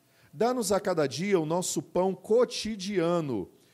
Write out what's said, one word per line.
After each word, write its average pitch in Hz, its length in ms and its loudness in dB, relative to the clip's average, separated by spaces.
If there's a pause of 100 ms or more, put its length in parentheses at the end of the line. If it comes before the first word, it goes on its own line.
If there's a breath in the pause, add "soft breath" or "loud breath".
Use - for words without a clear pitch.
(320 soft breath)
Dá-nos 220 400 0
a 190 80 2
cada 175 260 0
dia 175 320 0
o 156 80 0
nosso 175 340 -2
pão 180 340 0
cotidiano 180 1300 0 (260 soft breath)